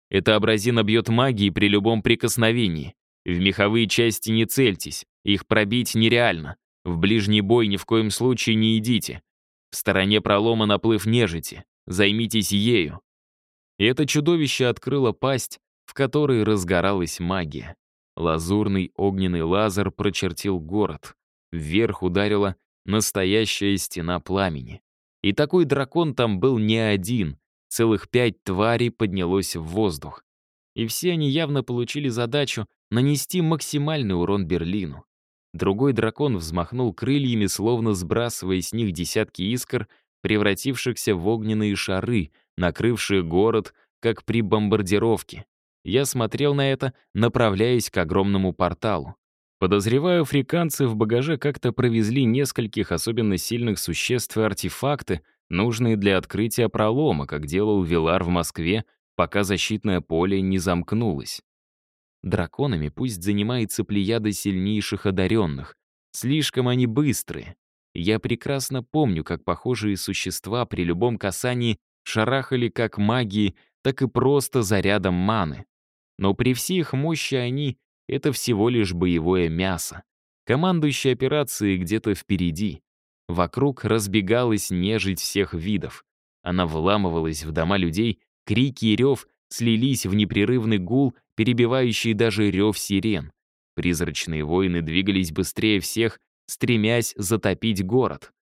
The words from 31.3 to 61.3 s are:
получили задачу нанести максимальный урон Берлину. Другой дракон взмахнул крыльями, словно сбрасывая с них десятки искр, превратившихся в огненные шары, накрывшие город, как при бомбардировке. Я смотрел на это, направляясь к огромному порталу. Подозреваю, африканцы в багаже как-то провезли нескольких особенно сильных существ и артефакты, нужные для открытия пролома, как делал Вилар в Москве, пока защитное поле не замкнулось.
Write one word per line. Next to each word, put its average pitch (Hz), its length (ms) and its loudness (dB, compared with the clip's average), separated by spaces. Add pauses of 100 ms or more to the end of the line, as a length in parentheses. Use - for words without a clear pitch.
получили 123 440 -4
задачу 120 580 -2 (240)
нанести 139 500 0
максимальный 151 760 -2
урон 90 320 0
Берлину. 82 580 -4 (480)
Другой 98 400 2
дракон 117 440 0
взмахнул 87 580 -2
крыльями, 123 520 0
словно 113 480 0
сбрасывая 95 640 -2
с - 120 -6
них 110 200 -2
десятки 90 500 -4
искр, 117 460 -4 (320)
превратившихся 107 960 0
в 85 100 -4
огненные 107 480 0
шары, 95 560 -2 (260)
накрывшие 95 680 0
город, 101 500 2 (260)
как 113 240 -2
при 113 160 0
бомбардировке. 104 1040 0 (400)
Я 131 220 0
смотрел 131 480 0
на 139 160 0
это, 131 240 -2 (180)
направляясь 113 800 2
к - 80 -4
огромному 95 540 2
порталу. 85 640 -2 (420)
Подозреваю, 120 640 2
африканцы 143 640 0
в 113 100 0
багаже 120 420 0
как-то 131 340 -2
провезли 120 520 2
нескольких 113 680 0
особенно 107 440 0
сильных 117 420 -2
существ - 580 -4
и 110 60 2
артефакты, 104 800 -4 (260)
нужные 113 480 2
для 98 220 2
открытия 107 500 0
пролома, 107 580 0
как 76 200 -6
делал 98 360 2
Вилар 85 420 2
в 85 40 0
Москве, 87 560 -2 (320)
пока 101 280 0
защитное 95 560 -2
поле 90 400 0
не 95 180 0
замкнулось. 87 840 -2 (800)